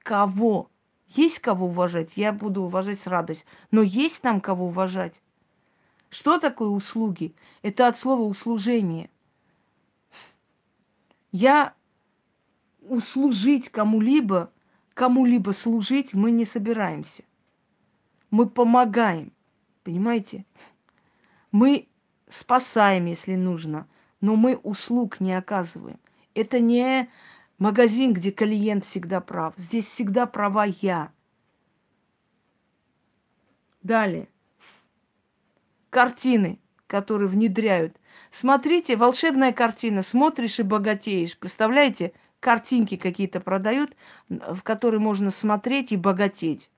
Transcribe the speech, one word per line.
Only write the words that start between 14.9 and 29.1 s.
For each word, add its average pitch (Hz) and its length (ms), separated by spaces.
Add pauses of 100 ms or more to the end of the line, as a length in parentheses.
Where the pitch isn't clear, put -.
кому-либо 247 580
служить 233 600
мы 208 160
не 233 140
собираемся. 202 800 (1080)
Мы 226 160
помогаем, 233 880 (520)
понимаете? 202 600 (1080)
Мы 262 360 (400)
спасаем, 208 800
если 170 280
нужно, 165 520 (340)
но 214 160
мы 247 200
услуг 220 640
не 185 140
оказываем. 185 640 (360)
Это 220 260
не 247 480 (500)
магазин, 233 540
где 185 180
клиент 208 540
всегда 180 360